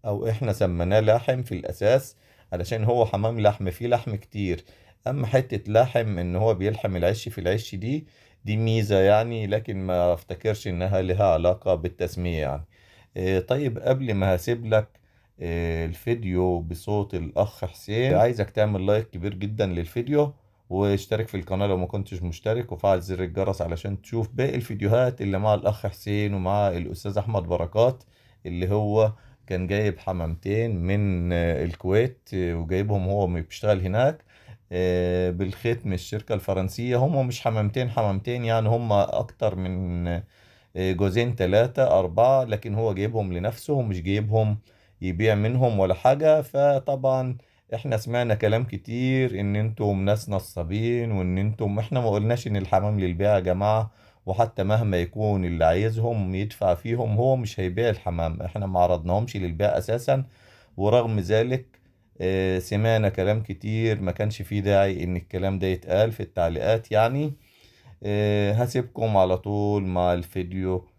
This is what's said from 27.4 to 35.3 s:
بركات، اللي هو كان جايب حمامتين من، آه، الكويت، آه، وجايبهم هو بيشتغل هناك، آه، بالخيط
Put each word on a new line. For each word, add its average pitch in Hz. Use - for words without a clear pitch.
بركات، 87
اللي 87
هو 107
كان 90
جايب 101
حمامتين 95
من، 90
آه، 85
الكويت، 98
آه، 87
وجايبهم 92
هو 98
بيشتغل 90
هناك، 120
آه، 90
بالخيط 101